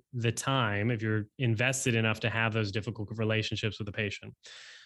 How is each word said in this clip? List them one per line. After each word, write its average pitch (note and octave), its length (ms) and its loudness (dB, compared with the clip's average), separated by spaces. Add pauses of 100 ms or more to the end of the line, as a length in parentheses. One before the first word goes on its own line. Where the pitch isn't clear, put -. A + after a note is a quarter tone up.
(140)
the A#2 180 2
time, A2+ 600 2
if A2 100 -2
you're G#2+ 240 0 (140)
invested B2 560 2
enough A2 240 2
to A#2 100 0
have A2+ 240 2
those G#2+ 180 0
difficult G2+ 460 -4
relationships A2 600 0
with G#2 80 -6
the G2+ 40 -8
patient. G#2 440 -6 (500)